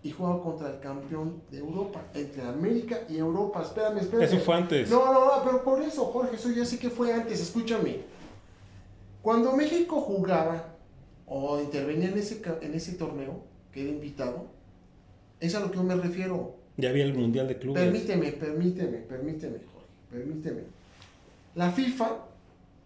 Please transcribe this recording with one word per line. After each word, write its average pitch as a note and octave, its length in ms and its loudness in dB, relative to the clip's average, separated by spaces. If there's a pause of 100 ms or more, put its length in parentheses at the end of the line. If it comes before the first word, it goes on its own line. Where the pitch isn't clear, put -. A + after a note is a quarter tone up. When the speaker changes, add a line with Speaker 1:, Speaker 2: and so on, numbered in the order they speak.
Speaker 1:
y C#3+ 80 -6
jugaba F3 320 -2
contra D#3 260 -6
el - 120 -10
campeón D3 680 -8
de C3+ 80 -12
Europa, E3 440 -6 (120)
entre C#3 280 -6
América F3+ 680 -2
y D#3+ 100 -6
Europa. E3+ 440 0
Espérame, G#3+ 380 -2
espérame. F#3 240 4
Speaker 2:
Eso F#3 140 6
fue E3+ 180 4
antes. F3 340 2
Speaker 1:
No, B3+ 220 8
no, C4 120 8
no, C4+ 200 6
pero B3+ 200 4
por C4+ 180 4
eso, D4 240 -2
Jorge, A#3+ 300 -2
eso A#3+ 140 -2
ya A#3+ 160 0
sé A#3+ 120 -4
que A#3+ 120 -2
fue A#3+ 220 0
antes, A3+ 280 0
escúchame. G#3+ 600 0 (1200)
Cuando A#3 300 4
México D#4 480 2
jugaba F3 760 0 (520)
o C#3 340 -2
intervenía D3 480 -2
en G3+ 100 0
ese G#3 220 -4
ca-, E3 200 -6
en D3+ 140 -8
ese E3+ 200 -6
torneo, C#3 500 -8 (280)
que C3+ 100 -8
era C#3+ 80 -4
invitado, C#3 560 -6 (920)
es E3+ 140 0
a G#3 60 0
lo G3 100 -2
que F#3 60 -4
yo F3+ 80 0
me F3+ 100 2
refiero. F3+ 600 -2 (200)
Speaker 2:
Ya B2+ 140 2
había C#3 140 4
el C#3 100 0
Mundial B2+ 340 2
de B2+ 100 -2
Clubes. C#3 240 0
Speaker 1:
Permíteme, F3+ 500 2
permíteme, E3 680 -2
permíteme, C3+ 600 -8
Jorge, - 300 -20 (220)
permíteme. D3+ 500 -8 (920)
La F3 160 2
fifa, A#3+ 380 2 (760)